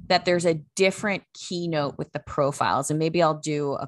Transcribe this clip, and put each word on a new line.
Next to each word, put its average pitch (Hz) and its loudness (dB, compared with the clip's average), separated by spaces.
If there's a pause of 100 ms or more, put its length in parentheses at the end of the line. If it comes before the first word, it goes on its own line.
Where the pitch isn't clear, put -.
that 175 2
there's 175 2
a 165 2 (140)
different 190 0 (100)
keynote 165 -4
with 156 -8
the - -8
profiles. 135 0
And 151 0
maybe 165 2
I'll 156 4
do 147 -2
a 139 -6